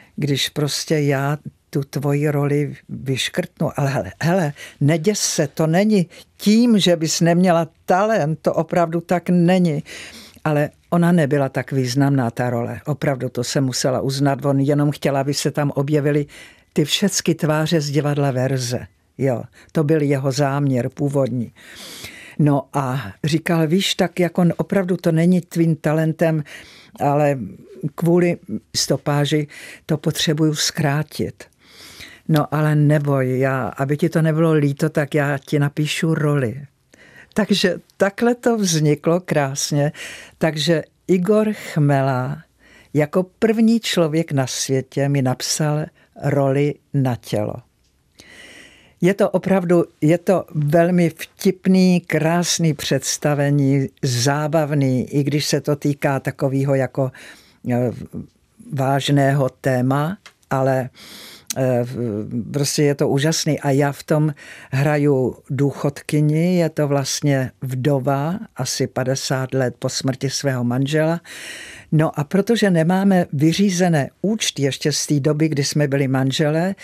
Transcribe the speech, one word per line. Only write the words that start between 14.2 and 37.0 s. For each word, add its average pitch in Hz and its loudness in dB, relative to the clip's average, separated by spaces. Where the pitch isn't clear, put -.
On 139 2
jenom 147 2
chtěl, 139 -2
aby 139 -2
se 143 -2
tam 147 -2
objevily 143 0
ty 147 2
všecky - 0
tváře 156 0
z 147 -4
divadla 143 0
Verze. 127 -2
Jo, 127 0
to 160 0
byl 156 2
jeho 139 0
záměr 135 0
původní. 131 -2
No 143 4
a 131 -4
říkal: 165 0
"Víš, 185 0
tak 180 -2
jako 175 2
opravdu 180 -2
to 170 0
není 170 4
tvým 165 0
talentem, 160 0
ale 143 2
kvůli 175 2
stopáži 147 -2
to 156 -2
potřebuju 151 0
zkrátit." 147 -4
"No 151 2
ale 151 2
neboj, 143 2
já, 131 0
aby 143 -4
ti 165 0
to 165 0
nebylo 160 2
líto, 147 0
tak 151 -2
já 143 0
ti 147 -4
napíšu 151 -2
roli." 143 -2